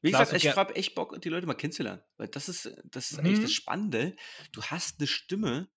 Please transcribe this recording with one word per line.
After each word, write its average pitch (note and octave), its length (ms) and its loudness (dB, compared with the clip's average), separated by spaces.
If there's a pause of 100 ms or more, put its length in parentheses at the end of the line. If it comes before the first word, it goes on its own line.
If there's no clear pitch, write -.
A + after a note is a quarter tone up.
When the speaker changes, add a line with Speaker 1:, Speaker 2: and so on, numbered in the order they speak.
Speaker 1:
Wie D3 80 4
Speaker 2:
klar, C3+ 140 6
Speaker 1:
gesagt, D3 180 4
Speaker 2:
so D3+ 60 6
Speaker 1:
ich C#3 60 6
Speaker 2:
ger- - 40 4
Speaker 1:
hab G3 200 2
echt - 180 -4
Bock, - 260 -4
die F3+ 80 -6
Leute E3+ 180 -2
mal C#3 80 0
kennenzulernen. A2+ 460 -4 (160)
Weil - 100 -8
das - 220 -8
ist, - 340 -10
das - 280 -8
ist D3 80 -8
eigentlich F#3+ 200 6
das A#3 120 0
Speaker 2:
Mhm. - 40 2
Speaker 1:
Spannende. F#3 600 -2 (360)
Du A2+ 120 -10
hast - 360 -6
eine D3 80 0
Stimme F#3 680 -2